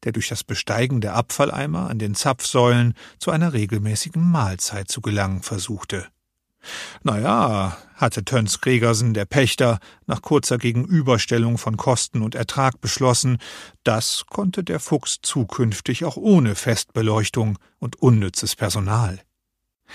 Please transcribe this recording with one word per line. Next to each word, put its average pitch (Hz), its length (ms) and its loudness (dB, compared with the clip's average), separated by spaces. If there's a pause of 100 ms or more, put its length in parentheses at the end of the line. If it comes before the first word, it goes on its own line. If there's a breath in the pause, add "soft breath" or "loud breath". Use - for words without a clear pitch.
der 117 100 -4
durch 117 160 -4
das - 160 -8
Besteigen 120 560 -2
der 101 140 -2
Abfalleimer 143 760 -2
an 117 100 -4
den 104 160 -4
Zapfsäulen 123 800 2 (260 loud breath)
zu - 120 -2
einer 165 200 2
regelmäßigen 107 800 -2
Mahlzeit 101 580 -2
zu - 120 -8
gelangen 98 400 0
versuchte. 98 680 -8 (920 loud breath)
Na 107 180 0
ja, 113 580 0 (180 loud breath)
hatte 113 300 -2
Töns 113 340 0
Gregersen, 117 540 2
der 101 120 -2
Pächter, 123 540 2 (260 loud breath)
nach 127 160 -4
kurzer 131 360 2
Gegenüberstellung 120 1000 2
von 113 200 -4
Kosten - 440 0
und 110 140 -4
Ertrag 127 460 -2
beschlossen, 123 560 2 (460 loud breath)
das - 460 0
konnte 190 360 -2
der 165 160 -4
Fuchs - 400 -4
zukünftig 117 840 -2
auch 151 140 -6
ohne 170 380 4
Festbeleuchtung 110 1000 0 (220 soft breath)
und - 220 -10
unnützes 107 540 4
Personal. 101 680 -2 (720 loud breath)